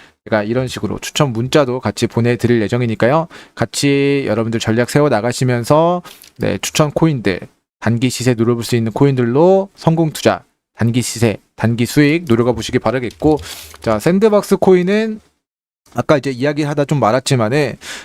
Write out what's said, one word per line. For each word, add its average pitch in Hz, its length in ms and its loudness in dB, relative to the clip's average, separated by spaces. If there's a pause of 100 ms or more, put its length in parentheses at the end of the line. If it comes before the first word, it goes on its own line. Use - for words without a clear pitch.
(260)
제가 - 180 -2
이런 120 240 -2
식으로 98 320 -6
추천 147 320 -2
문자도 127 480 0
같이 113 280 -4
보내드릴 120 560 0
예정이니까요. 120 680 0 (260)
같이 139 720 0
여러분들 113 320 -2
전략 113 300 0
세워 147 180 2
나가시면서, 131 960 0 (380)
네, 104 180 -2
추천 147 340 -2
코인들, 113 480 0 (400)
단기 117 300 0
시세 123 240 0
노려볼 117 300 0
수 123 120 -2
있는 113 160 0
코인들로 143 840 2
성공 160 360 0
투자, 98 320 0 (320)
단기 117 280 0
시세, 110 340 -2 (180)
단기 117 300 0
수익 147 400 2
노려가 117 260 2
보시기 117 280 -2
바라겠고, 127 580 -2 (440)
자, 110 180 0
샌드박스 196 580 2
코인은 202 640 2 (720)
아까 143 240 0
이제 135 140 -4
이야기하다 143 540 -2
좀 147 140 0
말았지만은, 123 800 0 (280)